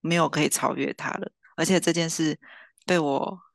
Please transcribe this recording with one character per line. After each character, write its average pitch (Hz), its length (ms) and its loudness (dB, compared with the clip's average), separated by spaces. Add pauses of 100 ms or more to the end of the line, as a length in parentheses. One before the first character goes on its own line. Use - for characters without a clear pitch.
没 170 140 0
有 165 140 4
可 151 120 0
以 143 60 4
超 - 280 0
越 139 180 -4
它 - 180 -8
了。 - 180 -6 (280)
而 160 80 0
且 175 140 4
这 170 120 2
件 165 180 0
事 156 300 -2 (460)
被 180 120 2
我 151 400 -2 (160)